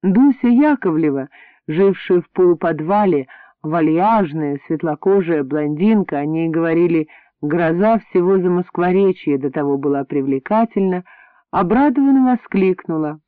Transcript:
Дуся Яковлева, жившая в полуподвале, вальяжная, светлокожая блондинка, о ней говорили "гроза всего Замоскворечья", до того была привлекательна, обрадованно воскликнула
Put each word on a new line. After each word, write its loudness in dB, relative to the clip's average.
Дуся 2
Яковлева, 0
жившая 0
в -20
полуподвале, 0
вальяжная, 0
светлокожая 0
блондинка, 0
о -4
ней -2
говорили 0
"гроза 0
всего 0
Замоскворечья", 0
до -4
того -2
была -2
привлекательна, -2
обрадованно 2
воскликнула -2